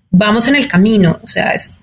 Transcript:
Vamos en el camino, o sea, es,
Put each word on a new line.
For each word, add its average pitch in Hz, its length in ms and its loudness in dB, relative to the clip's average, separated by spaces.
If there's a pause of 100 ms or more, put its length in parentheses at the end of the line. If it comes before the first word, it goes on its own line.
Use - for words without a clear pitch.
(100)
Vamos 214 380 2
en 285 80 2
el 277 100 -2
camino, 190 560 2
o - 40 -20
sea, - 260 -4
es, - 300 -6